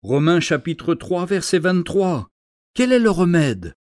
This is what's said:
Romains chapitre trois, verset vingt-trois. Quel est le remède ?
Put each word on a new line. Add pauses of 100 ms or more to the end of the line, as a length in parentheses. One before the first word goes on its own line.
Romains
chapitre
trois,
verset
vingt-trois. (460)
Quel
est
le
remède ? (140)